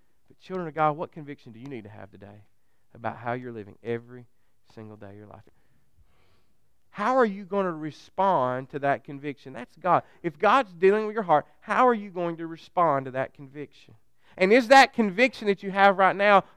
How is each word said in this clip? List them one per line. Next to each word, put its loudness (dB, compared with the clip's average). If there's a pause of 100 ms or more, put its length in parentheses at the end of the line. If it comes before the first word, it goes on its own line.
(280)
But -20
children -10
of -12
God, 0
what -10
conviction -18
do -20
you -16
need -12
to -18
have -20
today -20 (540)
about -10
how -8
you're -10
living -16
every -10 (480)
single -18
day -18
of -20
your -20
life. -20 (1500)
How -4
are 4
you -6
gonna -4
respond -4
to -10
that -2
conviction? -14
That's -18
God. 0 (200)
If -8
God's 2
dealing 2
with -8
your -4
heart, 2 (140)
how 2
are 4
you -8
going -6
to -10
respond 0
to -12
that -6
conviction? -20 (420)
And 4
is 4
that 6
conviction 0
that 0
you -8
have 4
right 4
now 4 (120)